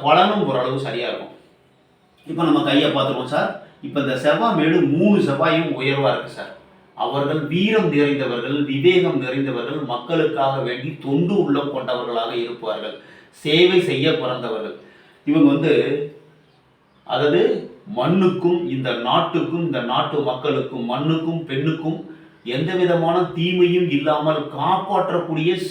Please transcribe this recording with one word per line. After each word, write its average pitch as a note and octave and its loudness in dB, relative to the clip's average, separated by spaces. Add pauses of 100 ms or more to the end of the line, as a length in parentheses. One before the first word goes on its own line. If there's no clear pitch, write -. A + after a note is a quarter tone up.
பலனும் F#3 4
ஓரளவு C3 -2
சரியா - -4
இருக்கும். - -10 (920)
இப்ப D#3+ -6
நம்ம D3+ 4
கையை C#3+ 4
பார்த்துருவோம் - -2
சார். - 0 (380)
இப்ப C#3 -4
இந்த C3 -2
செவ்வாய் D3+ 2
மேடு D#3+ 4 (140)
மூணு G3+ 6 (120)
செவ்வாயும் D#3+ 0
உயர்வா C#3 0
இருக்கு - -8
சார். - -12 (460)
அவர்கள் C#3+ -2 (120)
வீரம் G3 2
நிறைந்தவர்கள், C3+ 0 (140)
விவேகம் D#3+ 4
நிறைந்தவர்கள், C3 -4 (140)
மக்களுக்காக C#3 0 (100)
வேண்டி C3 -6 (140)
தொண்டு E3+ 0
உள்ளம் C#3+ 0
கொண்டவர்களாக A#2+ -4 (120)
இருப்பார்கள், A2+ -8 (460)
சேவை F3+ 6 (120)
செய்ய C#3+ 2 (120)
பிறந்தவர்கள். A2 -4 (540)
இவங்க D3 6
வந்து, D3+ 2 (1300)
அதாவது D3 2 (560)
மண்ணுக்கும் F3 2 (120)
இந்த C3 -4 (180)
நாட்டுக்கும், E3 0
இந்த C#3 -2 (100)
நாட்டு D3 -2 (120)
மக்களுக்கும், C3 -4
மண்ணுக்கும் D#3+ -2
பெண்ணுக்கும் D#3 -4 (560)
எந்த D#3+ -2
விதமான E3+ 2 (180)
தீமையும் F3 2
இல்லாமல் D3+ 0 (160)
காப்பாற்றக்கூடிய F3 -2 (200)